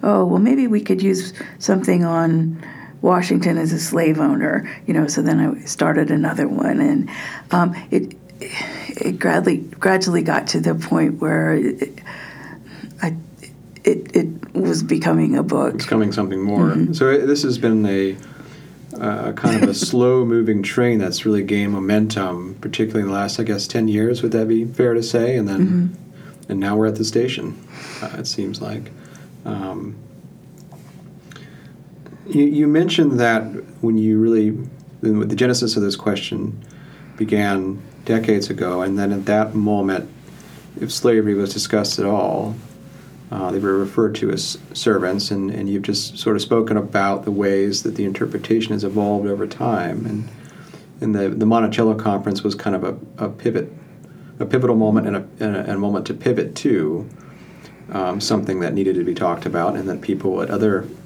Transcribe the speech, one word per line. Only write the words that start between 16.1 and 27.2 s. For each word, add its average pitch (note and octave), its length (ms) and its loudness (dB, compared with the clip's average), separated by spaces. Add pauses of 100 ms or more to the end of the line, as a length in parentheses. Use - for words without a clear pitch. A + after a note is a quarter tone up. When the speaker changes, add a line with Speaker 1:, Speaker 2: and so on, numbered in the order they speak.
Speaker 2:
something G2 300 -2
more. F#2+ 280 2
Speaker 1:
Mm-hmm. D#2 240 2
Speaker 2:
So C3 160 4
it, C#3 180 4
this C#3+ 160 2
has B2 140 0
been A2 280 2
a, G2 320 0 (840)
uh, A2 340 -4
kind A2 300 2
of - 60 4
a - 40 0
Speaker 1:
<laughs> - 180 -4
Speaker 2:
slow-moving A#2 720 4
train A#2+ 360 2
that's F2+ 260 -2
really G#2 180 4
gained G2+ 300 0
momentum, G2 880 0
particularly A2 420 -2
in G2 40 -2
the G2 60 -2
last, G2+ 260 -2
I A#2 40 0
guess, G#2 240 -2
ten A2+ 200 0
years. A2 360 2
Would A#2 80 2
that A2 160 2
be A2+ 180 2
fair B2 280 2
to A#2 100 2
say? A#2+ 340 2
And G#2 100 0
then, G2 200 4
Speaker 1:
Mm-hmm. - 840 -2
Speaker 2:
and G2 80 -2
now G2 160 0
we're G#2+ 120 4
at G#2+ 80 0
the A2 100 -2
station, A#2+ 540 -2 (420)